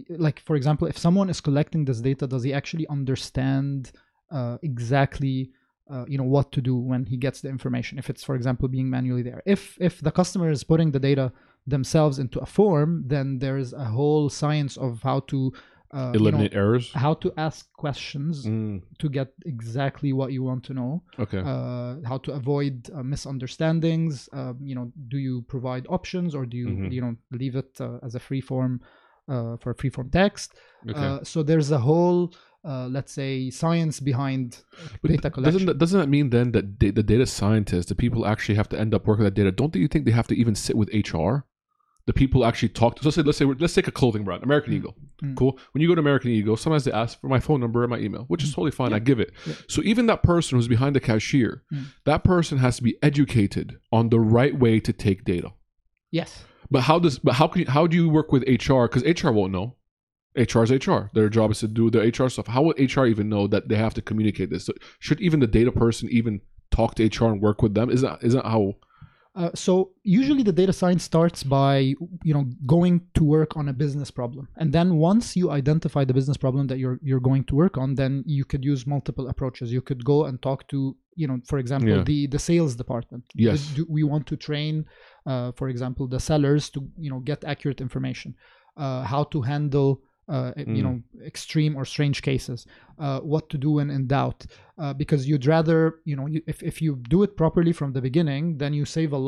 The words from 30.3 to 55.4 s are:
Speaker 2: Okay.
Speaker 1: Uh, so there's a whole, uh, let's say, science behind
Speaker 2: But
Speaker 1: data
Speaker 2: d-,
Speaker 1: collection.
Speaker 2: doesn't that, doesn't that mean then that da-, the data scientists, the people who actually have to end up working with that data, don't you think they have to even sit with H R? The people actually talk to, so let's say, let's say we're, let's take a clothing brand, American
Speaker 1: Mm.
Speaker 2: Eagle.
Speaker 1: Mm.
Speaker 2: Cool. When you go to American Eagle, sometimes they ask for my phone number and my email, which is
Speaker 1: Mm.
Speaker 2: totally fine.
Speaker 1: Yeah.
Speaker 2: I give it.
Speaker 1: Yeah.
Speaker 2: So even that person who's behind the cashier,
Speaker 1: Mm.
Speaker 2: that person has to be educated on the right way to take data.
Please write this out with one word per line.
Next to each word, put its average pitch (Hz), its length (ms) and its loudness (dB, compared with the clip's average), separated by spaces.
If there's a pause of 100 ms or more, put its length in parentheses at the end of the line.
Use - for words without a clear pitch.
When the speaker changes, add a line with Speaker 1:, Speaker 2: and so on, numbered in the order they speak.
Speaker 2:
Okay. 110 80 -6
Speaker 1:
Uh, 139 240 -4
so 160 220 -4
there's 151 260 2
a 151 80 2
whole, 175 560 2 (300)
uh, 127 240 -8
let's 135 240 -6
say, 135 380 -4
science 165 500 -2
behind 131 640 -4 (380)
Speaker 2:
But 156 100 2
Speaker 1:
data 147 160 0
Speaker 2:
d-, - 20 0
Speaker 1:
collection. 139 220 2
Speaker 2:
doesn't 190 140 2
that, 156 120 0
doesn't 170 220 4
that 147 80 0
mean 143 220 4
then 120 200 4
that 101 300 -2
da-, 104 100 4
the 107 140 2
data 107 220 4
scientists, 101 600 0
the 98 80 -4
people 113 240 0
who 113 80 -2
actually - 300 0
have 104 140 0
to - 80 -4
end 110 140 0
up 107 140 0
working 107 180 4
with 98 80 2
that 104 80 0
data, 98 120 4
don't 131 240 -2
you 175 100 2
think 147 180 0
they 120 60 4
have 113 160 4
to 120 80 0
even 113 220 2
sit - 200 -4
with 107 160 0
H 104 220 -2
R? 98 320 0 (600)
The - 60 0
people - 320 4
actually 113 240 0
talk 117 260 2
to, - 80 -12
so 135 40 0
let's 151 100 2
say, 165 80 2
let's 143 140 2
say 156 60 2
we're, 135 140 2
let's 165 160 0
take 185 140 2
a - 20 -4
clothing 110 320 2
brand, 90 220 -6
American 139 280 2
Speaker 1:
Mm. 104 40 0
Speaker 2:
Eagle. 92 200 -8 (280)
Speaker 1:
Mm. 135 100 -6
Speaker 2:
Cool. 131 240 2 (140)
When 143 100 0
you 165 60 4
go 170 80 4
to 165 40 0
American 139 300 2
Eagle, 110 260 2
sometimes 151 280 0
they 131 80 0
ask 110 280 -4
for - 60 -10
my 131 140 2
phone 151 200 0
number 120 220 0
and 120 80 0
my 117 80 -4
email, 107 300 -6
which 165 160 -2
is 151 60 0
Speaker 1:
Mm. 139 40 -10
Speaker 2:
totally 160 160 0
fine. 123 200 -2
Speaker 1:
Yeah. 110 80 0
Speaker 2:
I - 20 0
give 123 180 4
it. - 140 -2 (120)
Speaker 1:
Yeah. 156 100 -8 (120)
Speaker 2:
So - 160 -2
even 226 240 2
that 202 160 4
person 170 340 2
who's 117 120 4
behind 131 260 2
the 131 60 4
cashier, 113 640 2 (100)
Speaker 1:
Mm. 135 120 -8 (180)
Speaker 2:
that 151 180 2
person 170 360 4
has 127 180 4
to - 80 -6
be 113 180 2
educated 127 760 2 (120)
on 113 200 4
the 113 100 6
right 117 360 4
way 117 220 4
to 110 140 0
take - 320 0
data. 87 260 -2 (640)